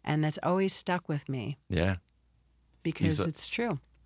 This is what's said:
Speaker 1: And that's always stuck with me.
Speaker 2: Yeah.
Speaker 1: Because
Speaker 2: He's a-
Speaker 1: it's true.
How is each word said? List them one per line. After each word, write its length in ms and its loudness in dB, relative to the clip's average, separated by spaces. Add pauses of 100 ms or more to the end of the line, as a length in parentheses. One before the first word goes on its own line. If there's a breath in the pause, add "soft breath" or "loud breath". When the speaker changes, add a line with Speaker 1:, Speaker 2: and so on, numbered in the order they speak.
Speaker 1:
And 200 0
that's 200 0
always 300 2
stuck 340 -4
with 220 -4
me. 280 -4 (120)
Speaker 2:
Yeah. 280 2 (840)
Speaker 1:
Because 240 0
Speaker 2:
He's 120 2
a- 100 2
Speaker 1:
it's 180 -4
true. 320 -2 (260)